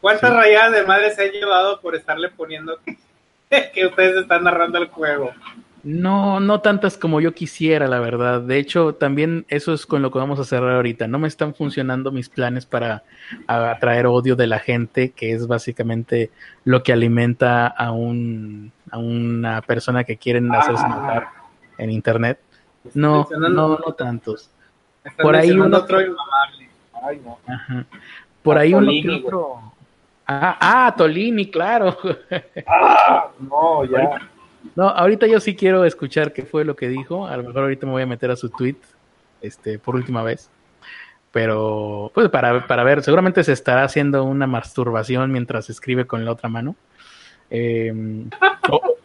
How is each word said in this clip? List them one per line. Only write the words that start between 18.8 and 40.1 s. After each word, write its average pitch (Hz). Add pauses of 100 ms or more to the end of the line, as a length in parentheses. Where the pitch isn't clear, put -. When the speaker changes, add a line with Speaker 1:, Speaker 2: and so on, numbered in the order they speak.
Speaker 2:
a 113
una 117
persona 120
que 110
quieren 120
hacerse 135
Speaker 1:
Ah. -
Speaker 2:
notar 117 (500)
en 110
internet. 113 (460)
Speaker 1:
Están 143
Speaker 2:
No, 151
Speaker 1:
mencionando 156
Speaker 2:
no, 156
no 160
tantos. 120 (540)
Speaker 1:
están -
Speaker 2:
Por 156
ahí 160
Speaker 1:
mencionando 190
Speaker 2:
uno 185
Speaker 1:
otro 190
Speaker 2:
que 190
Speaker 1:
inmamable. 139 (340)
Ay, 147
no. 117
Speaker 2:
Ajá. 127 (560)
Por 151
Speaker 1:
A 151
Speaker 2:
ahí 160
uno 202
Speaker 1:
Tolini, 151
Speaker 2:
que 156
Speaker 1:
güey. 139
Speaker 2:
otro. 135 (540)
Ah, 143
ah, 240
Tolini, 196
claro. 190
<laughs> -
Speaker 1:
Ah, - (100)
no, 147
ya. 127
Speaker 2:
Ahorita, 143 (480)
no, 185
ahorita 208
yo 220
sí 202
quiero 185
escuchar 151
qué -
fue 151
lo 147
que 127
dijo. 135
A 143
lo 123
mejor 123
ahorita 135
me 135
voy 131
a -
meter 123
a 123
su 120
tweet, 131 (640)
este, 107
por 120
última 127